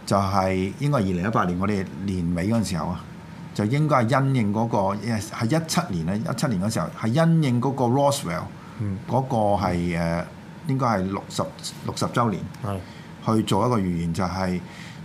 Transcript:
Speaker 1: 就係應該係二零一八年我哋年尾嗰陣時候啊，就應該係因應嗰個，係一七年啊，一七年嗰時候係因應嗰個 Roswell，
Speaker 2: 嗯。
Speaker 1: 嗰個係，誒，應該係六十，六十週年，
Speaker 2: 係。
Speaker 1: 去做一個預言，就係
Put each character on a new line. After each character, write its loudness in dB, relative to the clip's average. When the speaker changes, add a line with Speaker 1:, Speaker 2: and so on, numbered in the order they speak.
Speaker 1:
就 4
係 2
應 0
該 4
係 4
二 2
零 0
一 0
八 4
年 0
我 2
哋 2
年 0
尾 0
嗰 2
陣 0
時 -2
候 -2
啊， -6
就 0
應 2
該 4
係 4
因 2
應 4
嗰 2
個， 0
係 -4
一 2
七 0
年 -2
啊， -2
一 -4
七 -2
年 0
嗰 0
時 -2
候 -2
係 -2
因 6
應 4
嗰 2
個 0
Roswell， 2
Speaker 2:
嗯。 -4
Speaker 1:
嗰 2
個 -2
係， 2
誒， 0
應 0
該 2
係 2
六 -4
十， -2
六 -6
十 -2
週 2
年， -4
Speaker 2:
係。 -4
Speaker 1:
去 4
做 2
一 2
個 2
預 0
言， -2
就 0
係 -2